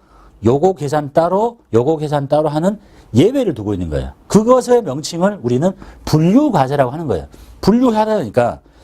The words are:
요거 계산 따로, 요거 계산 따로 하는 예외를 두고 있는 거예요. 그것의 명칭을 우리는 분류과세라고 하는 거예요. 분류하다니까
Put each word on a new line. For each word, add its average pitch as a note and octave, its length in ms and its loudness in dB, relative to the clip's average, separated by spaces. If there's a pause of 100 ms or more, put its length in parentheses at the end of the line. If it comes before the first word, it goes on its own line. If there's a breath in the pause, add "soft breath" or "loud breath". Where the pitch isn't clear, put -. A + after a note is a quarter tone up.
(440 soft breath)
요거 C#3+ 300 2
계산 D3 380 -4
따로, F#3+ 460 0 (140)
요거 B2+ 240 2
계산 D3 320 -4
따로 D3+ 200 0
하는 E3+ 300 -2 (360 soft breath)
예외를 G#3 400 2
두고 G#2 200 -4
있는 F2 160 -6
거예요. C2 220 -6 (160)
그것의 A#3+ 540 2
명칭을 E3 600 -4
우리는 B2+ 300 0 (320 loud breath)
분류과세라고 D#3 880 2
하는 D#3 160 -8
거예요. E2 200 -4 (360 soft breath)
분류하다니까 G#3+ 1000 0 (240 soft breath)